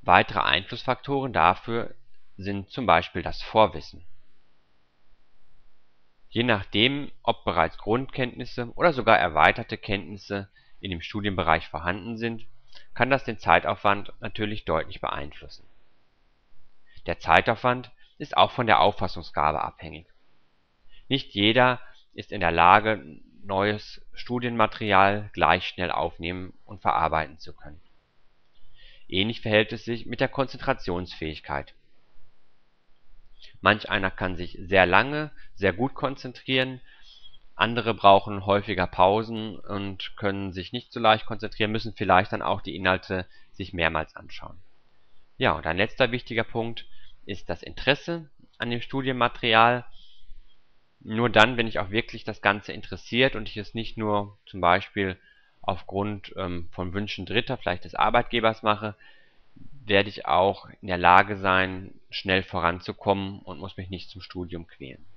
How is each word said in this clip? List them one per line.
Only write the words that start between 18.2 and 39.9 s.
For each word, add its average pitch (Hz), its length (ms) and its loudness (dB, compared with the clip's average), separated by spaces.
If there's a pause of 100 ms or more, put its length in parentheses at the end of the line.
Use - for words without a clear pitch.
auch - 160 4
von 123 140 -2
der 101 140 6
Auffassungsgabe 80 840 0
abhängig. 80 440 -10 (1000)
Nicht - 260 -2
jeder 120 460 4 (340)
ist - 180 -12
in - 80 -6
der 85 120 4
Lage, 87 680 6 (240)
neues 101 560 -2 (140)
Studienmaterial 107 1200 2
gleich 87 320 4
schnell 90 240 -4
aufnehmen 87 640 -4 (100)
und - 160 -16
verarbeiten 78 580 2
zu - 140 -14
können. 73 280 -16 (1300)
Ähnlich 107 300 0
verhält 107 320 2
es 113 140 -8
sich 113 180 -6
mit 117 160 -6
der 135 80 2
Konzentrationsfähigkeit. 87 1400 -4 (1900)
Manch 107 260 2
einer 95 220 0
kann 92 260 -4
sich 85 240 -8
sehr 95 240 6
lange, 135 460 2 (240)
sehr 95 180 2
gut 113 220 -2
konzentrieren, 131 880 -4 (720)
andere 113 400 0
brauchen 98 500 6
häufiger 98 420 2
Pausen 107 720 2
und 98 580 -8